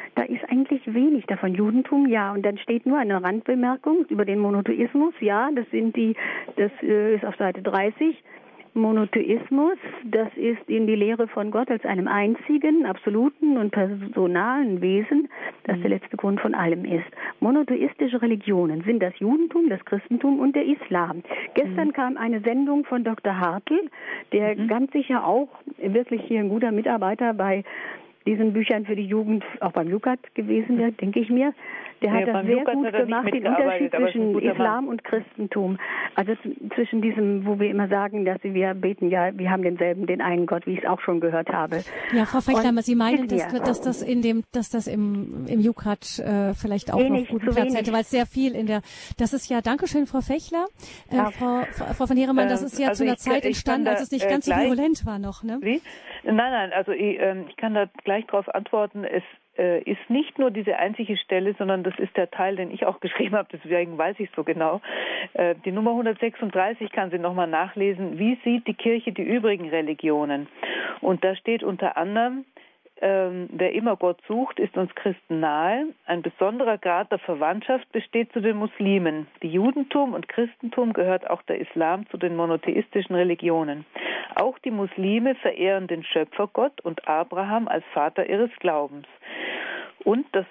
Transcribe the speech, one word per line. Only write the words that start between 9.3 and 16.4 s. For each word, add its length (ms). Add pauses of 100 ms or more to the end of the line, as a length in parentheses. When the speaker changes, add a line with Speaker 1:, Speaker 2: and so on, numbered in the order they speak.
Speaker 1:
das 320
ist 320
in 200
die 80
Lehre 320
von 240
Gott 180
als 160
einem 220
einzigen, 800
absoluten 720
und 140
personalen 1120
Wesen, 480 (340)
das 140
Speaker 2:
Mhm. 40
Speaker 1:
der 100
letzte 260
Grund 240